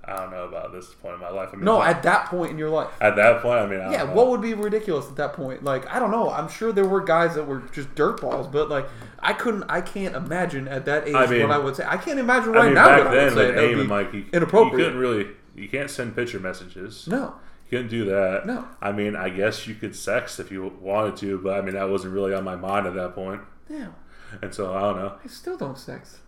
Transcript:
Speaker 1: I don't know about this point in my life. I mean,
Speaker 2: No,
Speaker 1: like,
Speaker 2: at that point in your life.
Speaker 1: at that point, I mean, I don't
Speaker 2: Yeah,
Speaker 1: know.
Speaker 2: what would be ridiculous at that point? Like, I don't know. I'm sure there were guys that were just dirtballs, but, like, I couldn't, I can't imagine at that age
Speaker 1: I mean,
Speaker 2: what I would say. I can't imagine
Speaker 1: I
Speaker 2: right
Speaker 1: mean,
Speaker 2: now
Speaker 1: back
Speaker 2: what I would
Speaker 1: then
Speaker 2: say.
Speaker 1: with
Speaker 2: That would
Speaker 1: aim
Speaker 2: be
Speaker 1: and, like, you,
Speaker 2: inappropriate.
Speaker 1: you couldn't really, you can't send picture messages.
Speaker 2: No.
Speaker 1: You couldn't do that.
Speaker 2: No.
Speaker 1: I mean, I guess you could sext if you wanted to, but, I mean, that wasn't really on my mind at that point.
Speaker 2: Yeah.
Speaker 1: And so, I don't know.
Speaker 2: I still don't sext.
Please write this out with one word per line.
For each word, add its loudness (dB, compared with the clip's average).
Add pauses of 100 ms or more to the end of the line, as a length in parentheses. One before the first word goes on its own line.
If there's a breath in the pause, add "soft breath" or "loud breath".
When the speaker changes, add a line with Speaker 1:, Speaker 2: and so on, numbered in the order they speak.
Speaker 1:
I -8
don't -8
know -10
about -10
this -14
point -14
in -14
my -12
life. -6
I -14
mean, -6
Speaker 2:
No, 6
Speaker 1:
like, 4
Speaker 2:
at -8
that 2
point -4
in -8
your -4
life. -2 (100)
Speaker 1:
at 6
that 8
point, 2
I 2
mean, -4
I -6
don't -2
Speaker 2:
Yeah, 0
Speaker 1:
know. -4
Speaker 2:
what 6
would 0
be -4
ridiculous -2
at -14
that -4
point? -10
Like, -4
I -2
don't 0
know. 0
I'm -4
sure -4
there 4
were 2
guys 4
that -2
were -6 (100)
just -8
dirtballs, -2
but, 0
like, -2 (320 loud breath)
I 0
couldn't, -2
I -2
can't -8
imagine -4
at -6
that 0
age -2
Speaker 1:
I 6
mean, 4
Speaker 2:
what 2
I 4
would -2
say. -6
I 0
can't -4
imagine 2
Speaker 1:
I 10
Speaker 2:
right 10
Speaker 1:
mean, 6
Speaker 2:
now 10
Speaker 1:
back 12
Speaker 2:
what 6
I 2
would 6
Speaker 1:
then 6
Speaker 2:
say. 4
Speaker 1:
with 2
Speaker 2:
That 2
would 6
Speaker 1:
aim 2
Speaker 2:
be 2
Speaker 1:
and, 0
like, -2
you, -8
Speaker 2:
inappropriate. 6
Speaker 1:
you 4
couldn't -2
really, 0 (300)
you -14
can't -6
send -8
picture -4
messages. -10
Speaker 2:
No. -4 (360 soft breath)
Speaker 1:
You -2
couldn't -6
do -2
that. 0
Speaker 2:
No. -6 (140)
Speaker 1:
I -2
mean, -2
I -4
guess -2
you -10
could -10
sext -6
if -12
you -8 (100)
wanted -2
to, -4
but, -2
I -4
mean, -6
that -2
wasn't -2
really 0
on -4
my -6
mind -2
at -4
that -6
point. -10 (300)
Speaker 2:
Yeah. -12 (540 loud breath)
Speaker 1:
And -10
so, -6
I -2
don't 0
know. -8 (100)
Speaker 2:
I -18
still -12
don't -10
sext. -18 (120)